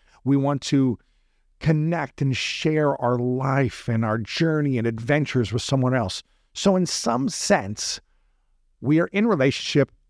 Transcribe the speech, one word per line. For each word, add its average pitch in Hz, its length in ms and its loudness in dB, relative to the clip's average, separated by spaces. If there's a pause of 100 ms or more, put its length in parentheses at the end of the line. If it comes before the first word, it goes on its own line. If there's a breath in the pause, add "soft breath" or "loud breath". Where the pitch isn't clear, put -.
(260 soft breath)
We 139 100 2
want 139 280 0
to 131 360 2 (640)
connect 156 600 0
and 135 140 2
share 151 640 0
our 123 160 2
life 131 680 -2
and 113 160 0
our 110 140 0
journey 147 600 0
and 113 80 -2
adventures 117 680 0
with 117 80 -2
someone 131 340 0
else. 107 280 -4 (300)
So 196 220 2
in 185 100 2
some 240 440 -2
sense, - 720 -2 (800)
we 151 180 2
are 180 80 2
in 208 200 0
relationship 139 640 2 (160)